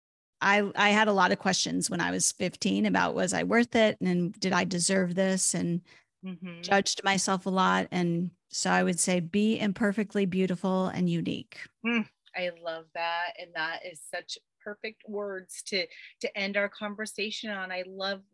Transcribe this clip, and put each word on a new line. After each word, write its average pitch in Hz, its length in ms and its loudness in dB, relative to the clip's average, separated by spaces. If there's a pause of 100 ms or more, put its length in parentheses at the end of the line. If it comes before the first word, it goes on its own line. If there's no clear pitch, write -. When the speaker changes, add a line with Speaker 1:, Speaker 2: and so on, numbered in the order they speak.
(400)
Speaker 1:
I, 202 340 4
I 202 140 4
had 214 200 6
a 208 40 4
lot 190 200 4
of 202 60 2
questions 180 520 0
when 180 100 -2
I 175 120 0
was 185 200 0
fifteen 196 540 0
about, 180 280 2
was 185 200 0
I - 80 2
worth 226 340 2
it? 220 240 4
And 180 400 0
did 185 140 0
I 180 100 2
deserve 180 500 0
this? 190 380 2
And 170 300 -2 (440)
Speaker 2:
Mm-hmm. 175 360 -12
Speaker 1:
judged 196 420 0
myself 196 420 0
a 196 40 -2
lot. 185 420 2
And 175 400 0 (160)
so - 220 -2
I 185 120 6
would 185 160 0
say, 180 220 2
be 208 360 2
imperfectly 202 680 0
beautiful 185 640 0
and 180 200 0
unique. - 520 -4 (260)
Speaker 2:
Mm, 233 220 0 (280)
I 180 140 -4 (100)
love 165 340 -8
that. 170 460 -4
And 175 140 -14
that 165 320 -4
is 170 140 -14 (120)
such 175 240 -10 (280)
perfect 214 420 -12
words 202 640 -8
to, 185 180 -2 (360)
to - 140 -6
end 202 200 -4
our 202 120 2
conversation 214 840 -8
on. 190 200 -6
I 180 160 -6
love 190 360 -6 (120)